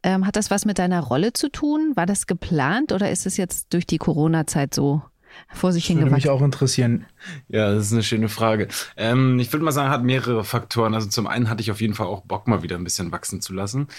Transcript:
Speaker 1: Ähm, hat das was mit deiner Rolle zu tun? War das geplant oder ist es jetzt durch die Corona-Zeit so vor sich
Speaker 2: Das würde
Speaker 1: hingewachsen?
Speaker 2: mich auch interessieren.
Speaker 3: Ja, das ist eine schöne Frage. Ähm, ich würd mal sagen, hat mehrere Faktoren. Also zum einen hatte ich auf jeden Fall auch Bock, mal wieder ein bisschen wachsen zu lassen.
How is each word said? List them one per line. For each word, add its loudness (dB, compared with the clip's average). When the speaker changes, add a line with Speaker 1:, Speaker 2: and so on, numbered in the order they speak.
Speaker 1:
Ähm, 2
hat 0
das 0
was 0
mit 0
deiner 2
Rolle 0
zu -2
tun? 0
War 2
das -2
geplant 0
oder 0
ist -4
es -4
jetzt -4
durch 0
die 0
Corona-Zeit 0
so 2
vor 0
sich 0
Speaker 2:
Das -2
würde 4
Speaker 1:
hingewachsen? 4
Speaker 2:
mich 2
auch 4
interessieren. 2
Speaker 3:
Ja, 2
das 0
ist -2
eine 2
schöne 0
Frage. 0
Ähm, 2
ich -2
würd 0
mal 0
sagen, 0
hat 0
mehrere 0
Faktoren. 0
Also -2
zum -2
einen 0
hatte -2
ich -4
auf -4
jeden 0
Fall -4
auch -8
Bock, -8
mal 2
wieder -6
ein -6
bisschen -4
wachsen -8
zu -10
lassen. -4